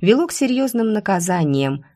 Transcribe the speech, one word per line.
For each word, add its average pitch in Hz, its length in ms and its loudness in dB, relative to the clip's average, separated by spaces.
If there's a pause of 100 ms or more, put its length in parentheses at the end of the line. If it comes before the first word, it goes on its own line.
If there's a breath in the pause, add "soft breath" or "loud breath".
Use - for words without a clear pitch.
вело 262 280 4
к - 40 -10
серьезным 247 600 0
наказаниям, 170 920 0 (120)